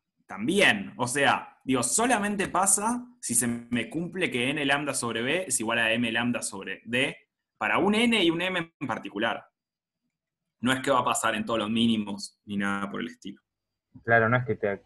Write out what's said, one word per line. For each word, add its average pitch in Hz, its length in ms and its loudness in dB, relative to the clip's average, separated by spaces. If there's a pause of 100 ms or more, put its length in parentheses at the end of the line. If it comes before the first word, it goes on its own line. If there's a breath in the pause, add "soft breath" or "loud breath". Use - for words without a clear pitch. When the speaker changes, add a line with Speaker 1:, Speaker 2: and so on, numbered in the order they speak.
(260)
Speaker 1:
también, 107 720 2
o 123 100 -2
sea, 127 580 0
digo, 131 180 2
solamente 208 640 0
pasa 208 580 0 (140)
si - 140 -6
se 123 120 2
me 120 440 -2
cumple 165 400 -4
que 123 200 0
n 151 140 -2
lambda 139 300 0
sobre 117 280 -2
B 160 260 -2
es 123 120 -2
igual 113 180 0
a 113 140 4
m 117 180 0
lambda 117 320 -2
sobre 95 420 -10
D 131 320 0 (420)
para 107 200 0
un 196 160 2
n 226 280 2
y 170 80 4
un 165 120 -4
m 180 380 -4
en 143 60 -8
particular. 104 580 -4 (1160)
No 123 120 0
es 131 80 2
que 139 100 -2
va 131 100 4
a 120 40 -2
pasar 113 300 0
en 107 100 -4
todos 113 140 -2
los 104 120 -2
mínimos 107 720 0
ni 104 120 -8
nada 101 340 -2
por 101 100 -8
el 95 80 -6
estilo. - 320 -16 (640)
Speaker 2:
Claro, 113 240 6
no 123 100 4
es 127 80 -2
que 110 100 -2
te 98 300 -2